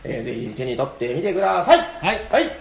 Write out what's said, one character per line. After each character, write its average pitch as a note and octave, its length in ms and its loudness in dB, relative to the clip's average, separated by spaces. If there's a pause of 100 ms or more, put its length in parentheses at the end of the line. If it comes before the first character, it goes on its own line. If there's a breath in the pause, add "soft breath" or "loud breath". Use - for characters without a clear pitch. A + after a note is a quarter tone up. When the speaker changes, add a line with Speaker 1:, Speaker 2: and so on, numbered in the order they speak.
Speaker 1:
え B2+ 200 -6
ー、 - 20 -8
ぜ A#2+ 100 -6
ひ A2 220 -8
手 B2+ 80 -4
に B2 140 -4
取 C3+ 120 -2
っ - 80 -14
て B2 140 -2
み D3 80 -2
て F#3+ 140 0
く F#3 60 0
だ F#3+ 220 2
さ D#4+ 120 6
い。 F4 40 10
Speaker 2:
は - 360 -2
い。 - 160 -6
Speaker 1:
は C4 100 4
い。 D#4 40 4 (160)